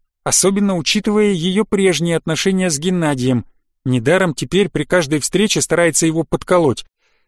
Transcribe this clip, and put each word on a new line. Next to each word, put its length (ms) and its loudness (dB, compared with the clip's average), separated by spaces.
Особенно 520 0
учитывая 540 0
ее 340 0
прежние 520 0
отношения 540 0
с 80 -4
Геннадием. 680 0
Недаром 500 0
теперь 340 -2
при 160 -4
каждой 360 0
встрече 400 0
старается 460 0
его 180 -2
подколоть. 600 0